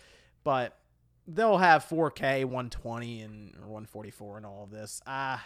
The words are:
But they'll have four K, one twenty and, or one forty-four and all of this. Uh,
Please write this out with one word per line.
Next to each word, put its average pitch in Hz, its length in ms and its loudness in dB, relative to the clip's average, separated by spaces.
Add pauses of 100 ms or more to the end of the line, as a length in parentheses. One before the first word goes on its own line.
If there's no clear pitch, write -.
(440)
But 131 340 0 (520)
they'll 202 280 4
have 165 260 8
four 160 260 0
K, 135 360 0
one 123 240 -6
twenty 117 500 -8
and, 107 400 -16
or 95 80 -18
one 107 160 -12
forty-four 104 540 -16
and 107 80 -16
all 101 180 -16
of 101 60 -18
this. 107 360 -14
Uh, 135 400 -4